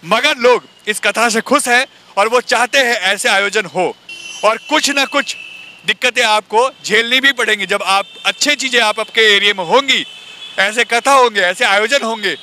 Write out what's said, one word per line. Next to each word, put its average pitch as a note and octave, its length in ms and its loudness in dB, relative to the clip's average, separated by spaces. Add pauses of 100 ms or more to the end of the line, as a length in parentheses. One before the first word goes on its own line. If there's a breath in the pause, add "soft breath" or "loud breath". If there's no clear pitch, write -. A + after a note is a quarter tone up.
मगर B3+ 320 0
लोग A#3+ 280 2 (240)
इस G#3 120 -4
कथा A3 280 0
से A3 120 0
खुश C4+ 280 0
हैं B3 180 2 (300 loud breath)
और G3+ 120 2
वो B3 120 2
चाहते A#3+ 380 0
हैं A#3+ 160 2
ऐसे G3 340 -2
आयोजन G3+ 360 0
हो। D#3+ 320 -4 (480)
और G#3+ 120 4
कुछ C#4+ 340 -2
ना C#4 140 0
कुछ C4+ 320 -4 (500)
दिक्कतें B3 360 -2
आपको A3 480 0 (140)
झेलनी A#3 360 0
भी C#4 120 2
पड़ेंगी। G#3+ 340 -2
जब G3 160 -2
आप, G3 240 0 (200)
अच्छी C4+ 280 -2
चीज़ें B3 260 -2
आप G#3+ 200 0
आपके A3 200 -4
एरिया G3+ 380 4
में F#3 60 -4
होंगी, A#3 420 0 (520)
ऐसे G#3+ 260 -2
कथा A#3 280 0
होंगे, A#3+ 280 4
ऐसे F#3 240 0
आयोजन G#3+ 380 0
होंगे G#3+ 400 -4